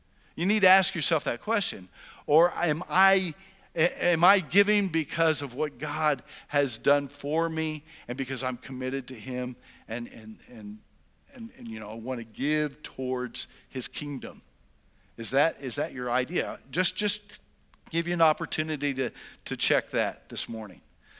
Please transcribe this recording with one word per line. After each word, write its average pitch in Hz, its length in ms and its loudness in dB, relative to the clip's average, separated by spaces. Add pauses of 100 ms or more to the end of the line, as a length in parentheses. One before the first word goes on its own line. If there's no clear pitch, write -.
(360)
You 170 120 0
need 208 160 4
to 185 60 8
ask 190 260 6
yourself 156 300 0
that 120 160 -2
question. 151 460 -4 (380)
Or 165 320 6
am 165 320 0
I, 190 460 4 (400)
a-, 165 380 0
am 165 100 2
I 196 160 8
giving 196 480 2
because 160 560 0
of 123 100 -8
what 139 240 -4
God 151 460 -2 (240)
has 143 320 0
done 143 280 4
for 160 420 -2
me 160 340 -4 (240)
and 127 100 -6
because 127 240 -4
I'm 127 160 -4
committed 131 520 -6
to 135 40 -10
him 127 420 -6 (320)
and, 117 200 -6
and, 110 320 -14 (100)
and, 107 300 -10 (560)
and, 113 200 -10
and, 123 120 -12
you 110 120 -8
know, 107 120 -10
I 113 40 -8
wanna 117 280 -6
give 143 580 -2
towards 127 680 -6 (220)
his 127 180 -6
kingdom? 135 540 -8 (760)
Is 113 140 -6
that, 151 300 4
is 127 140 -4
that 143 180 -4
your 127 160 -6
idea? 123 480 -2 (140)
Just, 175 240 -2
just - 260 -2 (720)
give 165 160 -2
you 175 60 -2
an 170 80 2
opportunity 156 760 0
to, 127 160 -2 (340)
to 131 120 -4
check - 340 0
that 107 380 -2
this - 200 -6
morning. 110 320 -10 (380)